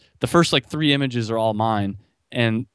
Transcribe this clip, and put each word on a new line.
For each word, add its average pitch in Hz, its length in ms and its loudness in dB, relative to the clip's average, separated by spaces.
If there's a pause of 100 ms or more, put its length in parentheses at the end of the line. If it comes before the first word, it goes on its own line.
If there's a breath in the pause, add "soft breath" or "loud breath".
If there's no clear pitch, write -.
(200)
the 120 80 -4
first, 170 260 4
like, 135 140 0
three 151 260 0
images 120 380 -2
are 113 60 -2
all 110 180 0
mine. 104 420 -2 (340)
And 117 440 -2